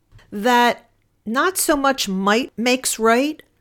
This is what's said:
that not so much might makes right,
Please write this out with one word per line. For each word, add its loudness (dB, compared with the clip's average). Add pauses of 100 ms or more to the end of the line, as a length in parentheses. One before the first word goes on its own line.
(300)
that 0 (380)
not -2
so 0
much -2
might -2
makes -2
right, 0 (180)